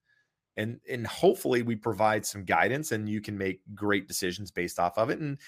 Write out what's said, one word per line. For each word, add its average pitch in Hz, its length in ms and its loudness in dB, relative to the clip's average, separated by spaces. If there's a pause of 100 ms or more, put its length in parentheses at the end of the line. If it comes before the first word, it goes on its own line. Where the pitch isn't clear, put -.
(580)
And, 113 220 -4 (100)
and 120 160 -4
hopefully 131 560 4
we 117 140 0
provide 107 480 2
some 101 200 -8
guidance 101 460 2
and 107 180 -2
you 107 120 -2
can 104 160 -8
make 95 240 -2 (140)
great 101 340 0
decisions 92 420 -4
based - 300 -4
off 87 160 2
of 117 140 2
it. 170 100 -4
And 143 280 -6